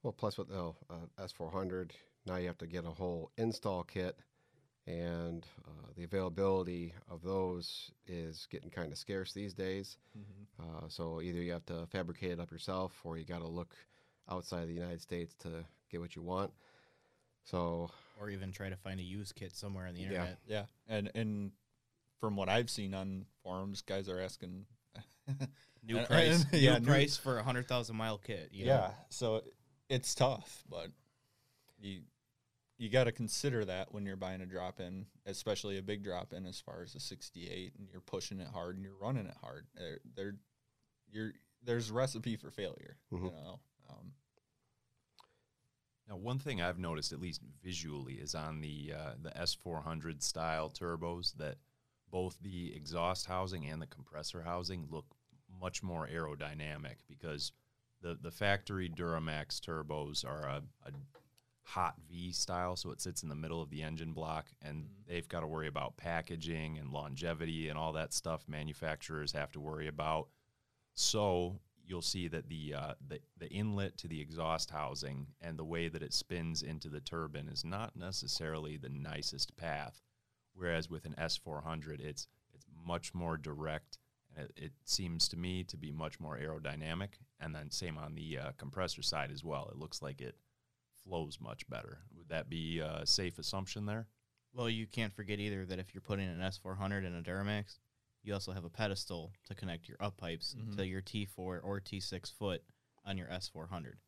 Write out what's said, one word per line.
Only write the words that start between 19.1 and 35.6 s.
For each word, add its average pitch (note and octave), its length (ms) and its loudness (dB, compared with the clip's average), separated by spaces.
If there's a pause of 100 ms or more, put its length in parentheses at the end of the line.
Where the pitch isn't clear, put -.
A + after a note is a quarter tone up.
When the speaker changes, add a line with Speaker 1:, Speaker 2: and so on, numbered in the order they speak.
Speaker 3:
kit - 180 -8
somewhere F#2+ 360 -4
on F2 60 -6
the F2 80 -6
Speaker 1:
Yeah. F#2 60 -4
Speaker 3:
internet. F2+ 380 0
Speaker 2:
Yeah, G#2 200 0 (200)
and, G#2 300 2
and G#2 360 0 (680)
from G#2+ 160 2
what F#2+ 120 4
I've A#2 220 6
seen G2 240 -2
on F#2+ 320 -2 (160)
forums, F#2+ 400 -2
guys G2 260 0
are F2+ 120 0
asking F#2 460 -4 (280)
<laughs> C3+ 560 -4 (320)
Speaker 3:
New A2+ 160 2
Speaker 2:
and, A#2 80 4
Speaker 3:
price, E3 380 12
Speaker 2:
and, C#3 80 4
<laughs> E3 100 12
yeah, B2+ 120 12
Speaker 3:
new A#2+ 60 10
Speaker 2:
new A#2 60 6
Speaker 3:
price C#3+ 300 10
for B2+ 220 2
a G#2+ 40 2
hundred B2 240 2
thousand A2+ 300 2
mile A2 220 2
kit, F#2+ 340 -6
you F#2+ 140 -4
know? C3 80 12
Speaker 2:
Yeah, F#2+ 200 6 (160)
so A2 320 4 (460)
it's C3 260 4
tough, - 540 6
but E2+ 240 -6 (880)
you, G2 220 -6 (760)
you A2+ 120 0
gotta B2 200 10
consider A#2 540 2
that F#2+ 280 0
when G2+ 140 -2
you're G2 100 -2
buying F#2 240 -2
a F#2 60 -6
drop-in, F#2 600 -4 (200)
especially G2 520 0